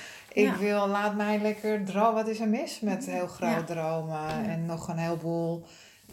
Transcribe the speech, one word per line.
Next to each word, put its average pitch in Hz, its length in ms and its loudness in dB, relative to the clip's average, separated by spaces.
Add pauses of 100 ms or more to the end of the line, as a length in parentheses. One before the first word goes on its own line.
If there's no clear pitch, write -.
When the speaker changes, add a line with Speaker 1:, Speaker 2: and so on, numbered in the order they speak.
(280)
Speaker 1:
Ik 208 160 4
Speaker 2:
ja. - 140 4
Speaker 1:
wil, 202 280 2
laat 202 300 2
mij 208 240 2
lekker 214 440 0
dromen. 202 300 4
Wat 220 140 0
is 220 120 -2
er 220 80 2
mis 254 320 0
met 202 240 -2
Speaker 2:
Ja, 185 80 -6
Speaker 1:
heel 180 140 -2
groot 175 240 -2
Speaker 2:
ja. 165 140 2
Speaker 1:
dromen 160 560 -2
Speaker 2:
Ja. 156 280 -2
Speaker 1:
en 165 180 -2
nog 165 220 -6
een 165 80 -4
heleboel, 165 720 -2 (460)